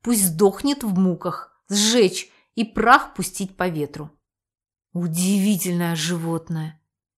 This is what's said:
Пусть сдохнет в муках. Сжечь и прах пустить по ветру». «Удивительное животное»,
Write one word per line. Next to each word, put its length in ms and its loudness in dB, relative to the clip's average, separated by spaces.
Пусть 240 0
сдохнет 580 2
в 160 0
муках. 680 -2
Сжечь 640 2
и 100 -2
прах 500 2
пустить 420 -8
по 120 -2
ветру». 420 -8
«Удивительное 1000 0
животное», 880 -6